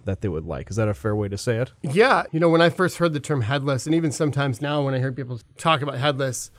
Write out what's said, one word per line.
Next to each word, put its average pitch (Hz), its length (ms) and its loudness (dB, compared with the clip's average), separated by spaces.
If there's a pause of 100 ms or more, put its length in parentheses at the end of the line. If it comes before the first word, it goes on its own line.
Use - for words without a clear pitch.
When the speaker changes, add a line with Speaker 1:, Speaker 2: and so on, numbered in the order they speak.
Speaker 1:
that 95 160 -4
they 104 80 -2
would 80 160 -4
like. 73 240 -8
Is 95 60 -8
that 110 120 0
a 104 60 0
fair 104 220 -2
way 104 140 -2
to 101 80 -6
say 113 200 -2
it? 127 240 -4
Speaker 2:
Yeah. 190 500 4
You 156 80 -2
know, 170 80 4
when 165 140 6
I 170 80 8
first - 300 0
heard 170 140 2
the 147 60 -4
term 135 220 -2
headless, 135 460 -2
and 160 80 2
even 165 160 2
sometimes 139 500 -2
now 147 220 -2
when 135 100 0
I 127 60 0
hear 131 120 -2
people 123 300 -8 (160)
talk 160 240 2
about 143 160 -4
headless, 135 600 -2